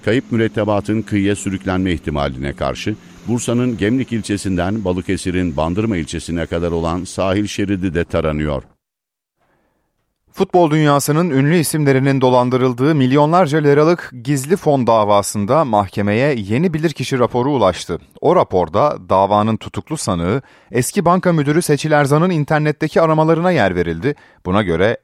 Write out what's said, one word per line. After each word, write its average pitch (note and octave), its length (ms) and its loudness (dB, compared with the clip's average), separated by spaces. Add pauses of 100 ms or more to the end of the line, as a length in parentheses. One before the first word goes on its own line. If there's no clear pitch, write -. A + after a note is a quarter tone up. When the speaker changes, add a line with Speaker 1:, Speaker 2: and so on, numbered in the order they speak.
Speaker 1:
Kayıp A2+ 260 -2
mürettebatın A2 680 -2
kıyıya G2+ 340 0
sürüklenme F#2+ 560 -4
ihtimaline C#2+ 600 -4
karşı D2 420 -6 (320)
Bursa'nın A#2+ 500 -2
Gemlik A#2 340 0
ilçesinden G2+ 760 -4
Balıkesir'in F2+ 720 -4
Bandırma F2+ 400 -2
ilçesine E2 480 -6
kadar E2+ 260 -4
olan E2 320 -4
sahil F#2+ 440 -2
şeridi F#2+ 460 -4
de E2 120 -2
taranıyor. D2+ 580 -4 (1700)
Speaker 2:
Futbol F3 400 2
dünyasının D3+ 580 2
ünlü C#3+ 260 2
isimlerinin C#3 680 2
dolandırıldığı B2+ 760 2
milyonlarca D3 600 2
liralık D3+ 560 2 (100)
gizli C#3 320 -2
fon C#3 320 0
davasında G#2+ 760 2
mahkemeye G#2+ 680 0
yeni A#2 380 -2
bilirkişi D3 460 -2
raporu B2 320 0
ulaştı. F#2 480 0 (220)
O D#3 140 2
raporda G#2 640 0 (120)
davanın G#2 480 2
tutuklu - 400 -10
sanığı F#2+ 440 -2 (300)
eski B2+ 340 -2
banka F3 280 2
müdürü D3+ 280 0
Seçil D3+ 300 0
Erzan'ın D3 380 2
internetteki D3+ 720 0
aramalarına D#3+ 500 2
yer G2+ 240 2
verildi. F2 400 -2 (300)
Buna G2 180 0
göre F2+ 400 0